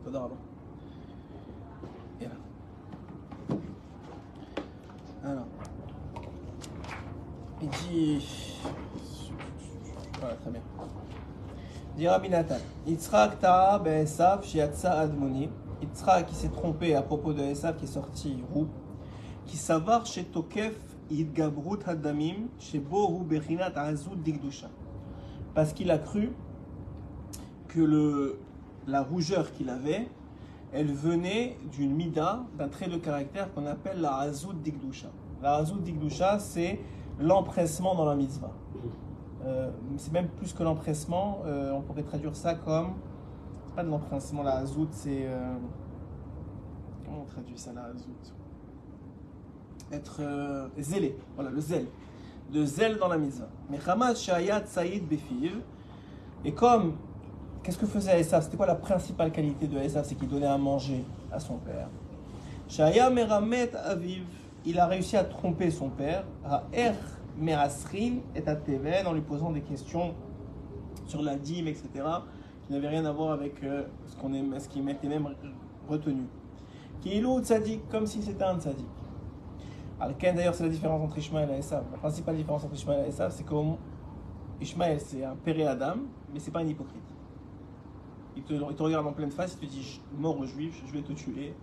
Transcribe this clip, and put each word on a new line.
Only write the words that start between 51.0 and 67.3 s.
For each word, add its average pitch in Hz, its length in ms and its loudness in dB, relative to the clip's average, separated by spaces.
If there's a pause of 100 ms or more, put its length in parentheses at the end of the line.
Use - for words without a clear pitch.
voilà, 135 140 -4
le 135 100 0
zèle. 147 260 0 (680)
Le 151 120 4
zèle 208 340 4
dans 185 100 4
la 165 100 4
mitzvah. 135 300 -2 (220)
Mais 143 160 -2
Hamas 226 340 6
Shayat 190 460 4
Saïd 180 400 0
Befiv, 151 540 0 (840)
et 151 80 2
comme, 220 420 8 (680)
qu'est-ce - 160 -4
que 214 80 2
faisait 190 340 6
Esav ? 160 220 6
C'était - 140 -4
quoi 196 100 6
la 170 80 6
principale 175 560 2
qualité 147 380 2
de 139 100 0
Esav ? 139 260 2
C'est 131 120 -4
qu'il 131 120 -2
donnait 143 180 2
à 139 120 6
manger 139 460 2 (260)
à 92 80 -2
son - 200 -4
père. - 300 -6 (800)
Shaya 226 420 10
Meramet 233 680 6
Aviv, 185 480 -2 (400)
il 170 160 4
a 175 60 12
réussi 185 300 2
à 190 60 8
tromper 175 480 2
son 135 200 -2
père, 160 340 0 (200)
à 139 280 2
Er 233 220 6 (440)